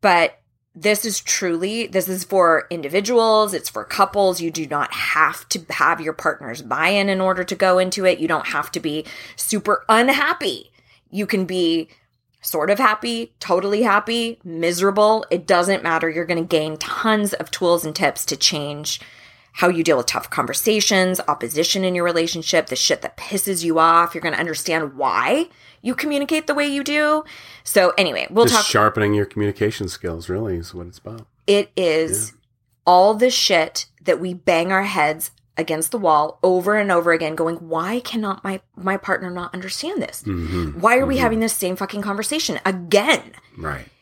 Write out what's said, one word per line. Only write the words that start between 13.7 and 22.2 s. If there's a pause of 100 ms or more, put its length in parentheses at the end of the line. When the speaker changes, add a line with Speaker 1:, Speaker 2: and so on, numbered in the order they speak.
Speaker 1:
happy,
miserable.
It
doesn't
matter.
You're
gonna
gain
tons
of
tools
and
tips
to
change (560)
how
you
deal
with
tough
conversations,
opposition
in
your
relationship,